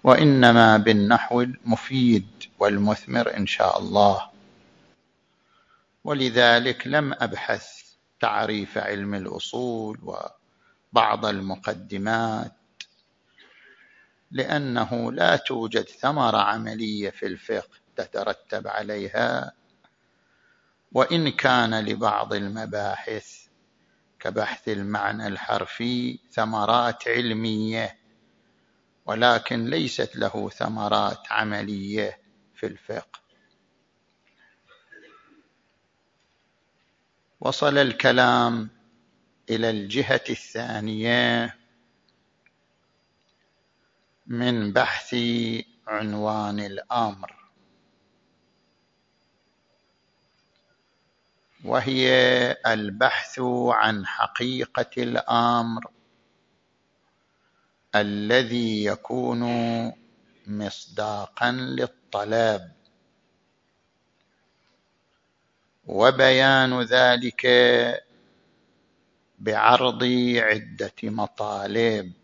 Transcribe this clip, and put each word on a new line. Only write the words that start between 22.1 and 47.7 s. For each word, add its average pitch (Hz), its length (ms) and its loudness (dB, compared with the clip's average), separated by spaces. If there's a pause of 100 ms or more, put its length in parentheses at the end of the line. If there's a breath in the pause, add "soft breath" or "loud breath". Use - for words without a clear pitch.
المباحث 104 1120 -8 (760)
كبحث 107 480 -6
المعنى 104 580 -4
الحرفي 123 920 -4 (120)
ثمرات 113 800 0
علمية، 110 920 -4 (1080)
ولكن 117 580 0
ليست 131 520 -4
له 104 320 -6
ثمرات 104 720 -2 (100)
عملية 104 880 -6 (360)
في - 120 -10
الفقه. - 560 -12 (4000)
وصل 139 380 0
الكلام 123 880 2 (840)
إلى 113 200 0
الجهة 110 600 -2
الثانية 117 1300 -2 (2750)
من 120 460 -2
بحث 123 440 -2 (680)
عنوان 107 760 -4
الأمر، 101 760 -6 (4000)